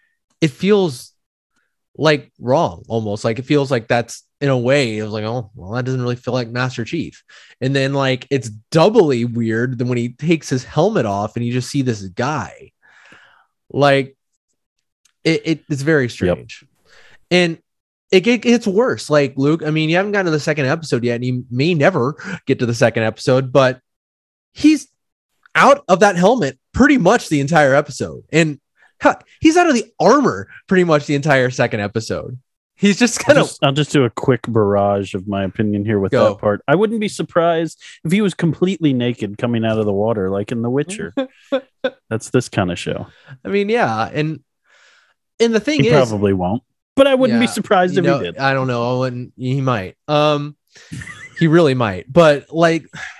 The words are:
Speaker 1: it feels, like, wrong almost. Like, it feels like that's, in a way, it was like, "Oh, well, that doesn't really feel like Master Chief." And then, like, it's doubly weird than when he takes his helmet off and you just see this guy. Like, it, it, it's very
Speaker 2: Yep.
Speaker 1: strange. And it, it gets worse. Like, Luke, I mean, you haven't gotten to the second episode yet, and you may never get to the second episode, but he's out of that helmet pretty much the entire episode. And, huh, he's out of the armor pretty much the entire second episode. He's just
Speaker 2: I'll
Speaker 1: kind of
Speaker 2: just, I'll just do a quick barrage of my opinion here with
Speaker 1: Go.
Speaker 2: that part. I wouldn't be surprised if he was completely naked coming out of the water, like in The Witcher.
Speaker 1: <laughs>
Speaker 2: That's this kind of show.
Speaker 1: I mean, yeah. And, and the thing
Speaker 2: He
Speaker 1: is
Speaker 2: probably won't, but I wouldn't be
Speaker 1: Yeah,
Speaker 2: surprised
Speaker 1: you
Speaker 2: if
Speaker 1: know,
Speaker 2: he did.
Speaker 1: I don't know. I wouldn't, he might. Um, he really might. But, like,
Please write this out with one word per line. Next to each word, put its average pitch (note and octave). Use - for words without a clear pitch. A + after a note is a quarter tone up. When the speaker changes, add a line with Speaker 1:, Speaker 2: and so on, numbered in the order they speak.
Speaker 1:
it D#3+
feels, F#3
like, D3
wrong C3
almost. G#2+
Like, A2+
it B2+
feels C#3
like B2
that's, A#2+
in C#3+
a C3+
way, B2
it G#2+
was G#2+
like, G#2+
"Oh, A2+
well, F#2
that B2
doesn't C3
really B2
feel A#2+
like B2
Master B2
Chief." A#2
And C3+
then, C3+
like, C3
it's B2
doubly D#3+
weird A#2
than B2
when B2
he A#2+
takes D3+
his C3
helmet E3+
off G#2
and A#2
you A#2+
just B2
see C#3+
this A#2
guy. G#2+
Like, C#3
it, D#3+
it, D#3+
it's C#3
very D3
Speaker 2:
Yep. A#2+
Speaker 1:
strange. -
And F3
it, F#3
it A#3+
gets A#3
worse. G3
Like, C#3+
Luke, D3
I D3+
mean, D#3
you E3+
haven't G3+
gotten G3+
to E3+
the D#3
second D3
episode C#3+
yet, A#2+
and B2
you B2+
may C#3
never C#3+
get C3
to B2+
the A#2
second A2+
episode, B2+
but B2+
he's D4+
out A#3+
of F3+
that G3+
helmet F3+
pretty C#4
much G#3+
the D3
entire C#3+
episode. A#2
And, D3+
huh, -
he's D#4+
out F4
of D4
the A3
armor F3+
pretty F3+
much D3+
the D3
entire C3+
second A#2+
episode. G2+
He's G3+
just -
Speaker 2:
I'll -
Speaker 1:
kind D4
of D#3
Speaker 2:
just, -
I'll C#3
just C#3+
do C#3+
a A#2
quick -
barrage G2+
of F#2+
my G2
opinion G#2
here G#2
with F#2+
Speaker 1:
Go. A2
Speaker 2:
that G2+
part. G#2
I C#3+
wouldn't G#3+
be G#3
surprised E3
if D#3+
he G#3
was G3
completely E3+
naked A#2+
coming A#2
out A2
of A2
the G#2
water, G2+
like G2+
in A#2
The A#2
Witcher. D3+
Speaker 1:
<laughs> -
Speaker 2:
That's A2+
this B2+
kind F#2
of F2
show. -
Speaker 1:
I -
mean, G3+
yeah. C3+
And, D3+
and A#3
the A3
thing C#4+
Speaker 2:
He -
Speaker 1:
is C3
Speaker 2:
probably G2+
won't, F#2
but C4+
I C4+
wouldn't B3
be A#3+
Speaker 1:
Yeah, -
Speaker 2:
surprised F#3
Speaker 1:
you G3
Speaker 2:
if F3
Speaker 1:
know, C#3
Speaker 2:
he F#2+
did. E2+
Speaker 1:
I C3+
don't C3
know. A#2+
I B2+
wouldn't, B2
he B2+
might. A2+
Um, D3
he E3
really D#3
might. A2+
But, D3
like, E3